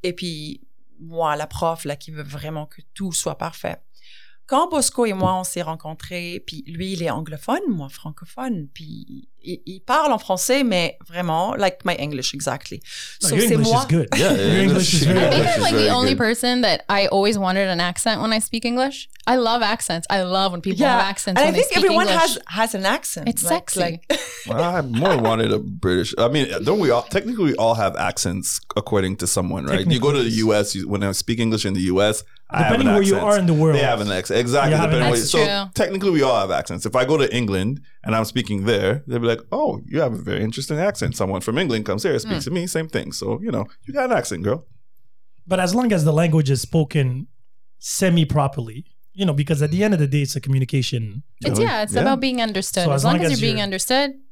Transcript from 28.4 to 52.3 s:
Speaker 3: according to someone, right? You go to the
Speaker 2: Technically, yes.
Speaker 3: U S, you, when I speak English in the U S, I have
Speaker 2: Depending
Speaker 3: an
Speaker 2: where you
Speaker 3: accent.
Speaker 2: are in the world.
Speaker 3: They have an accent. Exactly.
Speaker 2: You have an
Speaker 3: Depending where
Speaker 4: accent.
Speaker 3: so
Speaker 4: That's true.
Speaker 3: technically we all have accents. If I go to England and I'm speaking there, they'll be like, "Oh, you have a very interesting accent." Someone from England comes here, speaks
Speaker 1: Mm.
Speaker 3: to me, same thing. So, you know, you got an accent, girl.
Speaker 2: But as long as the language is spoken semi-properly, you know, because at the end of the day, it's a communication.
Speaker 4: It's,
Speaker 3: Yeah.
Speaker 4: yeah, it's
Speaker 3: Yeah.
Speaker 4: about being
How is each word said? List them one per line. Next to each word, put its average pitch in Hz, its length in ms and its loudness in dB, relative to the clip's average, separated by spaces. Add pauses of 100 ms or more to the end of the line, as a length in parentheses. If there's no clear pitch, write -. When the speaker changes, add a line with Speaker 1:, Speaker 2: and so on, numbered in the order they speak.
Speaker 3:
according 98 420 0
to 90 80 -6
someone, 87 400 -2
right? 95 260 0
You 131 80 4
go 143 120 2
to 143 80 2
the 120 100 2
Speaker 2:
Technically, - 0 -
yes. 113 80 0
Speaker 3:
U 110 160 4
S, 104 220 2
you, 92 120 -6
when 101 160 -2
I 98 100 0
speak 117 260 -2
English 110 260 0
in 95 80 0
the 92 80 0 (120)
U 92 100 4
S, 107 200 0 (280)
I - 80 -4
have - 140 4
Speaker 2:
Depending 247 160 2
Speaker 3:
an 202 40 4
Speaker 2:
where 202 100 6
you 196 120 4
Speaker 3:
accent. 208 180 2
Speaker 2:
are 208 60 4
in 180 80 2
the 165 120 4
world. 156 160 4
Speaker 3:
They 143 80 4
have 120 180 2
an 104 100 0
accent. 95 280 0
Exactly. 135 300 2
Speaker 2:
You 156 80 4
have 160 160 2
an 127 60 2
Speaker 3:
Depending 123 100 2
where 120 140 4
Speaker 4:
accent. - 80 -2
Speaker 3:
so - 80 2
Speaker 4:
That's 202 240 2 (100)
true. 214 100 2
Speaker 3:
technically 190 280 0
we 156 100 4
all 127 180 4
have 95 120 -2
accents. 85 340 -4
If 110 100 -2
I 127 80 4
go 143 140 2
to 135 180 4
England 110 460 -2 (220)
and 110 120 -2
I'm 113 100 2
speaking 107 400 -2
there, 107 420 2
they'll 123 120 -2
be 117 60 -2
like, 117 160 2 (100)
"Oh, 269 360 -2
you - 120 -2
have 131 140 0
a 92 80 -8
very 101 220 -4
interesting 135 340 -4
accent." 180 380 -2
Someone 95 260 -2
from 117 160 -2
England 120 300 0
comes 101 160 -2
here, 143 160 0
speaks 156 260 -4
Speaker 1:
Mm. 196 40 -6
Speaker 3:
to - 20 -4
me, 175 160 -4
same 160 200 -4
thing. - 260 -4
So, - 280 -4
you 226 100 -4
know, 107 140 -2 (220)
you 269 80 -12
got 262 160 0
an 226 40 2
accent, 90 280 -2
girl. 123 240 -2 (800)
Speaker 2:
But 185 120 0
as 180 140 0
long 240 180 2
as 175 120 2
the 156 100 4
language 156 380 4
is 131 100 2
spoken 143 640 0 (540)
semi-properly, 143 1080 0 (280)
you 190 120 -2
know, 160 80 2
because 143 300 0
at 151 80 0
the 185 120 2
end 214 120 4
of 160 40 2
the 147 80 4
day, 143 140 2
it's 135 140 -2
a 131 60 -4
communication. 127 840 -2 (200)
Speaker 4:
It's, - 160 2
Speaker 3:
Yeah. - 100 6
Speaker 4:
yeah, 220 140 0
it's 208 100 -4
Speaker 3:
Yeah. 240 80 2
Speaker 4:
about 269 180 4
being 254 220 0